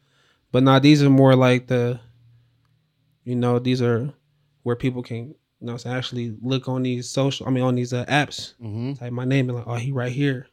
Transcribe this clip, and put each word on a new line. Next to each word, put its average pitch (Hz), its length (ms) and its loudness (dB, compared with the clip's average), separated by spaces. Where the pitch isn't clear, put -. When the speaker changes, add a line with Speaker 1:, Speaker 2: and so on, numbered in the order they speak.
Speaker 1:
but 127 100 2
nah, 135 160 6
these 143 240 6
are 139 80 6
more 135 260 8
like 127 300 4
the, 123 340 -2
you 123 120 -6
know, 123 220 0
these 127 240 0
are 120 280 0
where 120 140 -2
people 123 260 -4
can, 120 140 -10
you 165 60 -20
know 120 120 -10
what - 0 -
I'm 117 60 -10
saying, 123 180 -8
actually 120 460 -8
look 131 260 -4
on 127 140 -4
these 123 280 -4
social, 135 360 -2
I 127 40 -4
mean, 127 140 0
on 127 100 0
these, 123 180 -4
uh, 123 140 -4
apps, - 560 -4
Speaker 2:
Mm-hmm. 117 320 -8
Speaker 1:
type 120 180 -12
my 123 140 -6
name 131 240 0
and 120 80 -6
like, 113 80 -12
"Oh, 120 80 -8
he 120 180 -6
right 123 200 -6
here." 135 400 -4